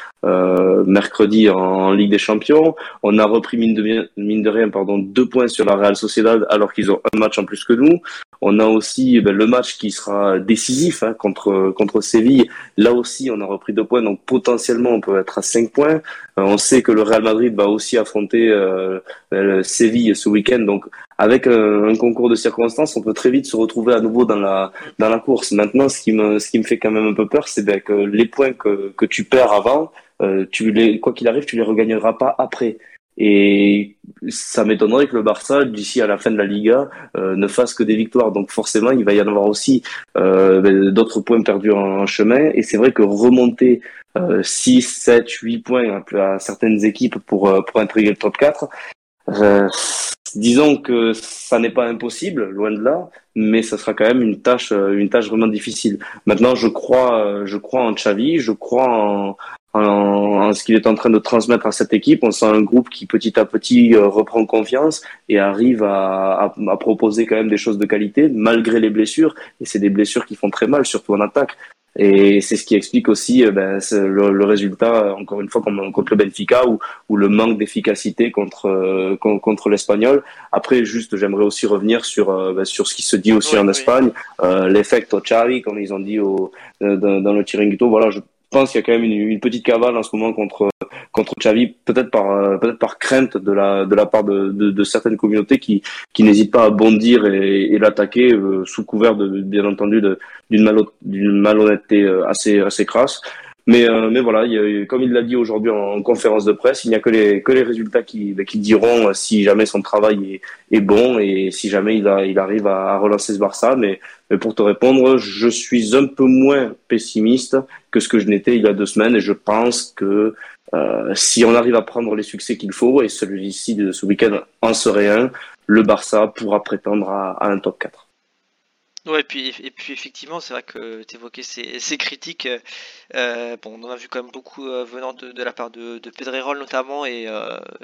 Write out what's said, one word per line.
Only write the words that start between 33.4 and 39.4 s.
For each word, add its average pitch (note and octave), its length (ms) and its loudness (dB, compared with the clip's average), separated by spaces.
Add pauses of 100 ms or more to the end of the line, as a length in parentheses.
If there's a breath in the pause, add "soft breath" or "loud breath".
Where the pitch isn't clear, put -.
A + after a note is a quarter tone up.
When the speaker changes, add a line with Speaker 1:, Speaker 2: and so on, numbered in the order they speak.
Speaker 1:
ça - 340 -4
m'étonnerait G#2+ 440 2
que C3 100 -6
le A2 60 -2
Barça, C3+ 420 0
d'ici A2 360 -6
à A2 60 0
la G2+ 100 0
fin A2+ 140 -2
de G#2+ 60 -2
la G2+ 80 0
Liga, A2 440 0 (280 loud breath)
euh, F#2+ 180 -4
ne G2 140 0
fasse A#2+ 240 -2
que A#2 100 -2
des G#2+ 140 0
victoires. A2+ 340 0
Donc G2 180 -4
forcément, A2+ 420 -2
il B2+ 120 0
va G#2 100 2
y G#2 60 4
en G2 80 0
avoir G2+ 180 0